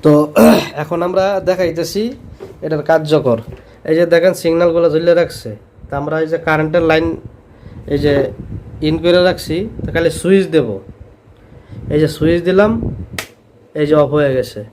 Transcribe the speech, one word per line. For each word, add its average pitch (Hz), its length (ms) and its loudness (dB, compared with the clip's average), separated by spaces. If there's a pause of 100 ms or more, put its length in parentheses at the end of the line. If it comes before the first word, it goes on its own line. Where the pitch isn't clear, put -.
তো 151 320 4 (200)
<clears throat> - 200 -2
এখন 160 280 -6
আমরা 190 440 0
দেখাইতেছি 180 680 -2 (480)
এটার 151 220 -4
কার্যকর। 151 560 2 (440)
এই 160 120 0
যে 170 100 4
দেখেন 170 280 4
সিগন্যালগুলো 170 560 2
জ্বলে 165 240 2
রাখছে, 156 420 -2 (340)
তা 139 80 -6
আমরা 151 240 -4
এই 160 60 -2
যে 165 100 -4
কারেন্টের 156 440 0
লাইন 160 360 0 (680)
এই 143 100 -2
যে 139 340 0 (500)
ইন 151 160 0
করে 175 260 4
রাখছি, 180 460 -2 (160)
তো 160 60 -6
খালি 165 180 0
সুইচ 185 380 2
দেব, 123 320 0 (1080)
এই 151 100 2
যে 156 80 4
সুইচ 165 360 0
দিলাম, 208 520 0 (760)
এই 151 140 -2
যে 151 80 4
অফ 147 140 4
হয়ে 143 240 0
গেছে। 123 400 -4